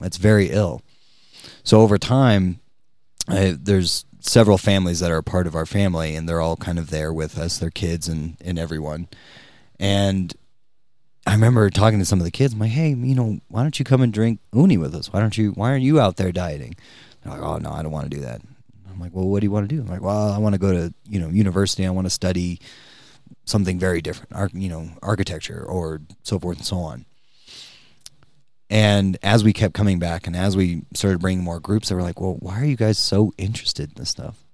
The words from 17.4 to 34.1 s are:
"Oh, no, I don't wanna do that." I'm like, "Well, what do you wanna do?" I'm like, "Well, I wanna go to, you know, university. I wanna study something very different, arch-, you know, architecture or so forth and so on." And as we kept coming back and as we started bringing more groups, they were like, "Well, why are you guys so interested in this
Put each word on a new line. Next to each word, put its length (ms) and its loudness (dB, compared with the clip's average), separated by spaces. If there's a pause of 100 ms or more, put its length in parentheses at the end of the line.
"Oh, 160 -6
no, 120 -8
I 120 -8
don't 100 -8
wanna 160 -8
do 120 -10
that." 200 -12 (500)
I'm 80 -16
like, 160 -12
"Well, 120 -2
what 140 2
do 60 2
you 40 0
wanna 180 0
do?" 120 -4
I'm 80 -8
like, 120 -8
"Well, 320 0
I 60 -2
wanna 200 2
go 140 2
to, 220 -2 (120)
you 140 -4
know, 80 -4
university. 580 2
I 40 0
wanna 200 -2
study 480 -2 (840)
something 340 0
very 220 0
different, 320 -10
arch-, 220 -4
you 160 -4
know, 180 -8 (140)
architecture 600 -4
or 380 -6 (220)
so 160 -4
forth 200 -6
and 80 -10
so 120 -4
on." 260 -8 (1600)
And 540 4
as 200 4
we 100 6
kept 220 0
coming 240 2
back 280 -4
and 100 -6
as 200 0
we 260 0 (120)
started 260 0
bringing 240 -2
more 160 -6
groups, 280 -2
they 60 -4
were 80 -2
like, 180 -6
"Well, 180 -4
why 220 -8
are 40 -2
you 120 0
guys 220 0
so 380 2
interested 540 -6
in 60 -20
this 140 -8